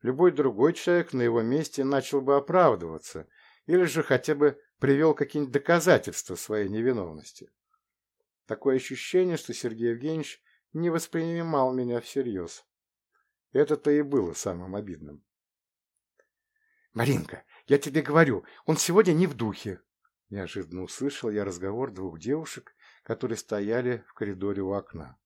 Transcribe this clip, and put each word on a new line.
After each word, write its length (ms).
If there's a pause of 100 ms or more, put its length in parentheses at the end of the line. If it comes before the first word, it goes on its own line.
Любой 300
другой 400
человек 400
на 100
его 200
месте 420
начал 360
бы 160
оправдываться 920 (380)
или 180
же 180
хотя 320
бы 260 (180)
привёл 360
какие-нибудь 380
доказательства 840
своей 320
невиновности. 840 (960)
Такое 300
ощущение, 600
что 160
Сергей 380
Евгеньевич 520 (300)
не 180
воспринимал 840
меня 280
всерьёз. 640 (880)
Это-то 380
и 120
было 320
самым 420
обидным. 480 (1700)
"Маринка, 520 (220)
я 120
тебе 240
говорю, 420 (200)
он 120
сегодня 360
не 140
в 80
духе!" 460 (500)
Неожиданно 520
услышал 480
я 140
разговор 460
двух 280
девушек, 560 (280)
которые 360
стояли 680
в 60
коридоре 480
у 100
окна. 540